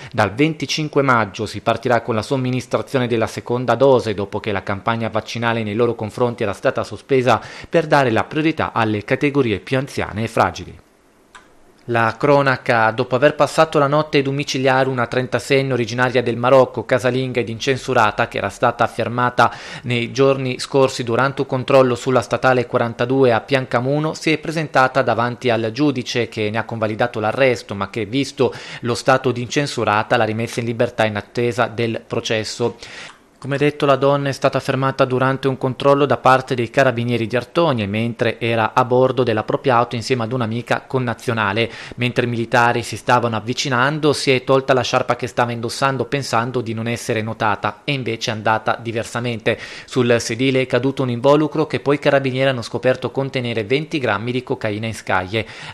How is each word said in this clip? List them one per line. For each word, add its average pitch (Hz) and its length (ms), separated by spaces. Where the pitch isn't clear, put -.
Dal 107 220
venticinque 151 680
maggio 113 440
si 101 160
partirà 117 400
con 120 120
la 107 80
somministrazione 127 840
della 110 180
seconda 120 480
dose, 113 400
dopo 101 240
che 104 140
la 95 100
campagna 113 460
vaccinale 117 540
nei 104 140
loro 120 180
confronti 117 480
era 98 100
stata 123 300
sospesa 120 580
per 165 180
dare 139 240
la 107 140
priorità 151 480
alle 107 320
categorie 131 560
più 131 180
anziane 107 460
e 113 40
fragili. 92 480
La 117 320
cronaca: 131 720
dopo 123 240
aver 147 220
passato 160 420
la 143 80
notte 151 340
domiciliare, 135 680
una 123 180
trentasenne 131 640
originaria 120 520
del 117 120
Marocco, 123 480
casalinga 127 560
ed 110 100
incensurata, 117 760
che - 120
era 101 100
stata 117 400
fermata 120 640
nei 120 260
giorni 131 480
scorsi 131 460
durante 123 380
un - 40
controllo 131 480
sulla 127 260
statale 123 460
quarantadue 123 640
a 110 80
Piancamuno, 135 760
si - 180
è 151 60
presentata 143 640
davanti 120 480
al 113 200
giudice, 123 580
che 107 220
ne 113 80
ha 110 60
convalidato 110 560
l'arresto, 113 560
ma 98 140
che, 110 160
visto 131 460
lo 120 160
stato 131 340
di 120 120
incensurata, 113 720
l'ha 117 80
rimessa 110 340
in 117 80
libertà 120 380
in 107 100
attesa 120 540
del 113 360
processo. 113 720
Come 135 140
detto, 143 300
la 139 100
donna 139 320
è 135 40
stata 131 280
fermata 135 440
durante 131 440
un 131 100
controllo 139 480
da 123 100
parte 127 380
dei 123 160
carabinieri 120 560
di 107 80
Artogne, 123 540
mentre 113 500
era 113 340
a 127 120
bordo 123 400
della 110 180
propria 139 360
auto 120 180
insieme 120 260
ad 110 80
un'amica 117 560
connazionale. 113 800
Mentre 123 300
i - 20
militari 117 560
si - 120
stavano 117 380
avvicinando, 135 760
si - 180
è 127 140
tolta 135 300
la 123 80
sciarpa 123 340
che 123 100
stava 120 240
indossando, 120 540
pensando 127 560
di 113 120
non 113 140
essere 117 340
notata, 107 600
e 143 120
invece 117 360
è 110 40
andata 110 460
diversamente. 117 800
Sul 120 340
sedile 131 400
è 131 60
caduto 131 360
un 127 80
involucro 147 560
che 127 140
poi 143 160
i - 20
carabinieri 135 520
hanno 123 120
scoperto 127 480
contenere 120 540
venti 147 340
grammi 113 320
di 123 140
cocaina 110 420
in 110 80
scaglie. 98 500